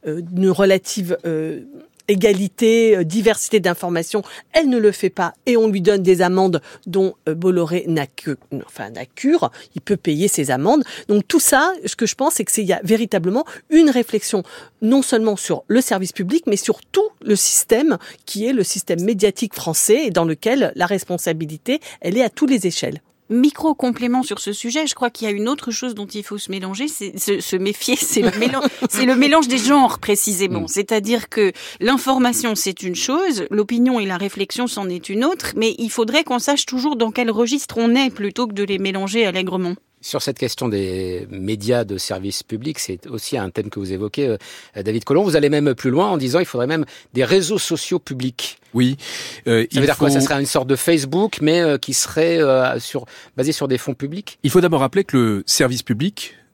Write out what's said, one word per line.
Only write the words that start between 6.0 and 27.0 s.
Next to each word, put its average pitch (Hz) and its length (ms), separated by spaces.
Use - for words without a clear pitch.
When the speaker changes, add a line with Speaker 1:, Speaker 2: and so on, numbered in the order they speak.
Speaker 1:
des 180 180
amendes 180 400
dont, 190 300
euh, 156 60
Bolloré 175 520
n'a 156 200
que, - 300
enfin, - 240
n'a 117 160
cure. 277 460
Il 160 60
peut 202 160
payer 160 300
ses 139 240
amendes. 190 320
Donc 208 200
tout 330 120
ça, 294 320
ce - 100
que 226 100
je - 100
pense, 294 180
c'est 214 100
que - 80
c'est, 220 120
il 180 40
y 185 60
a - 100
véritablement 208 600
une 320 200
réflexion 226 540
non 254 200
seulement 220 360
sur - 300
le 220 120
service 190 320
public, 214 340
mais 208 120
sur - 340
tout 427 180
le 208 140
système 254 600
qui 208 200
est 262 80
le 220 100
système 175 380
médiatique 202 520
français 220 540
et - 20
dans 170 160
lequel 220 500
la 175 100
responsabilité, 175 960
elle 180 160
est 254 60
à 226 60
toutes 285 200
les 202 180
échelles. 151 340
Speaker 2:
Micro-complément 247 920
sur 202 160
ce 208 140
sujet, 247 340
je - 80
crois 240 140
qu'il 220 180
y - 20
a 208 40
une 208 160
autre 285 200
chose 233 260
dont 202 100
il 202 180
faut 208 140
se - 120
mélanger, 190 380
c'est 202 320